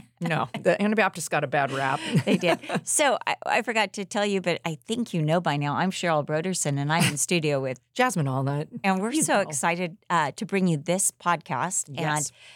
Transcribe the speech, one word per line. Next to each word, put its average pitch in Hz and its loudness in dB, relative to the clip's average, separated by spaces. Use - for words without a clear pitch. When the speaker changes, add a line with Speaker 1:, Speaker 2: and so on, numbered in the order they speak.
Speaker 1:
No, 156 -2
the 175 2
Anabaptists 202 0
got 147 0
a 143 -4
bad 139 2
rap. 135 0
Speaker 2:
<laughs> 214 2
They - 4
did. - 2
Speaker 1:
<laughs> 170 -2
Speaker 2:
So 277 2
I, - -2
I - 2
forgot 220 0
to 202 -6
tell 208 -2
you, 196 0
but 175 -2
I 160 -2
think 226 -6
you 170 2
know 156 2
by 151 0
now, 143 -2
I'm 175 0
Cheryl 156 0
Broderson, 156 -2
and 143 -2
I'm 170 4
in 147 -6
studio 147 0
with 131 -6
Speaker 1:
<laughs> - -20
Jasmine 247 0
Allnut. 139 -2
Speaker 2:
And 190 2
we're 220 -2
Speaker 1:
You 311 0
Speaker 2:
so 294 2
Speaker 1:
know. 190 2
Speaker 2:
excited, 175 -2
uh, 156 2
to - -4
bring 185 2
you 160 4
this 170 0
podcast, 165 -2
and 135 -10
Speaker 1:
Yes. 151 -2